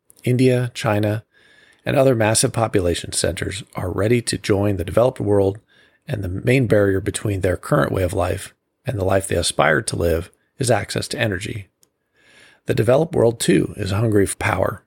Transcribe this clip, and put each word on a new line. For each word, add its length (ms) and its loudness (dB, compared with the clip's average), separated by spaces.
India, 480 2
China, 500 0
and 120 -2
other 180 4
massive 400 2
population 580 0
centers 520 -4
are 160 -6
ready 300 0
to 160 -4
join 400 0
the 60 -4
developed 360 0
world, 400 0
and 160 -4
the 60 -6
main 380 0
barrier 340 4
between 400 -4
their 160 0
current 340 0
way 120 0
of 100 -2
life 400 -4
and 140 -4
the 60 -2
life 220 0
they 80 -2
aspire 460 0
to 140 -8
live 360 -2
is 100 -2
access 380 -2
to 120 -8
energy. 500 -6
The 80 -2
developed 400 2
world, 240 2
too, 380 2
is 120 -4
hungry 380 2
for 80 -6
power, 520 -2